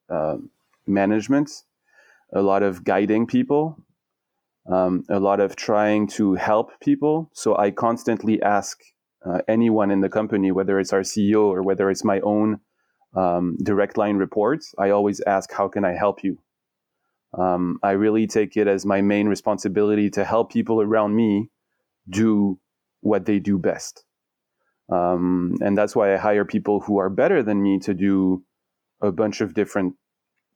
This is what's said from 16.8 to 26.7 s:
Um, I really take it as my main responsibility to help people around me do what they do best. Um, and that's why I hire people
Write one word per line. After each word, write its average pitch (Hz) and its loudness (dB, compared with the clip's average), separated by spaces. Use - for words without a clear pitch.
Um, 90 -2
I 101 2
really 107 2
take 104 -2
it 104 2
as 98 0
my 98 2
main 104 2
responsibility 104 0
to 101 -2
help 113 0
people 113 0
around 107 0
me 107 0
do 101 2
what 101 0
they 104 0
do 101 0
best. - -6
Um, 90 0
and 101 0
that's 104 0
why 101 2
I - 2
hire 104 0
people 104 -2